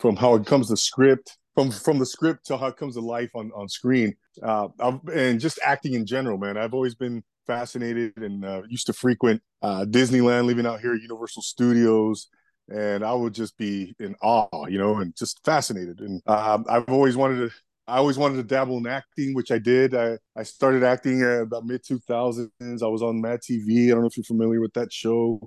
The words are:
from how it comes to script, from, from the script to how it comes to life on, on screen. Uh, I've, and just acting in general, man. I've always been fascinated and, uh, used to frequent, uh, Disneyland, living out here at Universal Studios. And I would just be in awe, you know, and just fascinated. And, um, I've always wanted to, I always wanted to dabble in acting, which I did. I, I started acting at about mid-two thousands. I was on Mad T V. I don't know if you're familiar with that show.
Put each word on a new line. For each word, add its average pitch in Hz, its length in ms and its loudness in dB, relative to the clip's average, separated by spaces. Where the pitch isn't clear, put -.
from 107 160 4
how 120 180 6
it 107 120 2
comes 131 220 2
to 110 80 0
script, 135 600 2
from, 135 160 2
from 139 300 0
the 127 60 0
script - 400 -4
to 135 100 -4
how 131 100 -4
it 127 100 -6
comes 135 180 -10
to 120 60 -8
life 117 360 -6
on, 110 180 -12
on 101 140 -10
screen. 123 460 0
Uh, 107 240 -2
I've, 127 180 -2
and 127 240 2
just 151 240 -4
acting 139 320 -2
in 113 120 -2
general, 120 320 -2
man. 101 180 -6
I've 113 180 -4
always 127 220 -2
been 120 260 -8
fascinated 120 680 -6
and, 101 280 -8
uh, 95 240 -8
used 123 180 -8
to 113 60 -4
frequent, 117 500 2
uh, 98 260 -2
Disneyland, 120 580 4
living 120 200 0
out 113 140 -4
here 120 140 -2
at 110 80 -4
Universal 113 400 -12
Studios. 110 840 4
And 104 340 -4
I 113 120 -2
would 117 180 -2
just 107 240 -8
be 101 420 -6
in 101 220 -10
awe, 107 460 0
you 95 100 -4
know, 104 200 2
and 90 200 -6
just - 280 -8
fascinated. 95 560 -2
And, 98 260 -8
um, 107 420 0
I've 117 200 0
always 131 280 4
wanted 127 320 0
to, - 80 -14
I 123 100 -2
always 139 220 2
wanted 139 180 2
to 127 60 -4
dabble 127 340 -2
in 117 100 -6
acting, 135 460 -6
which 127 180 -4
I 120 60 2
did. 127 380 4
I, 117 240 0
I 113 60 -8
started 131 400 2
acting 127 400 2
at 120 180 2
about 113 240 -6
mid-two 123 360 -6
thousands. 120 840 -4
I 113 40 0
was 110 160 -2
on 113 200 -2
Mad 117 180 -4
T 113 240 -4
V. 120 220 4
I 123 60 6
don't 117 100 4
know 117 60 2
if - 100 -6
you're 113 60 -6
familiar 113 360 0
with 110 140 -4
that 120 180 -4
show. 117 540 0